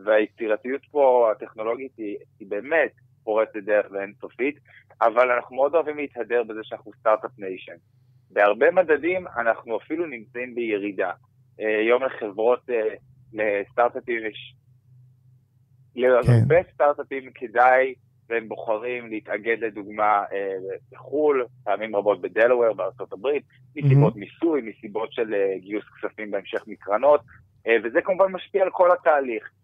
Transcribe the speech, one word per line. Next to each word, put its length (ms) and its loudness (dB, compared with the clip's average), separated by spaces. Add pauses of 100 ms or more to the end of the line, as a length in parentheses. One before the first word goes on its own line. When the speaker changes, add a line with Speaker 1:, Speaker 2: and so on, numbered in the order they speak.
Speaker 1:
והיצירתיות 760 0 (100)
פה, 420 4
הטכנולוגית, 640 -8
היא, 200 -10 (220)
היא 100 -18
באמת 440 -2 (320)
פורצת 320 0
דרך 340 0
ואינסופית, 680 -6 (440)
אבל 280 4
אנחנו 260 -2
מאוד 180 2
אוהבים 220 0
להתהדר 460 -4
בזה 200 -10
שאנחנו 380 -16
סטארט-אפ 380 0
ניישן. 380 -12 (540)
בהרבה 400 4
מדדים 560 0 (100)
אנחנו 400 -2
אפילו 300 -6
נמצאים 480 -12
בירידה. 560 -4 (500)
אה, 180 0
היום 260 2
לחברות, 640 -2
אה, 240 -2 (380)
לסטארט-אפים 920 -2
יש, 280 -14 (1400)
Speaker 2:
כן. 60 -8
Speaker 1:
להרבה 560 4 (180)
סטארט-אפים 600 -2
כדאי, 600 2 (340)
והם 200 -4
בוחרים 640 -6
להתאגד 500 -4
לדוגמה, 640 0 (100)
אה, 220 -4 (380)
בחו"ל, 540 0 (180)
פעמים 320 -4
רבות 240 2
בדלוור, 520 2
בארצות 400 -8
הברית, 300 -4 (340)
מסיבות 380 4
Speaker 2:
מהמם. 100 -14
Speaker 1:
מיסוי, 380 -2
מסיבות 500 -10
של, 220 -4
אה, 240 0
גיוס 260 -8
כספים 460 -12
בהמשך 360 -8
מקרנות, 540 2 (460)
אה, 180 4
וזה 180 0
כמובן 300 2
משפיע 300 -4
על 80 2
כל 220 4
התהליך, 580 0 (140)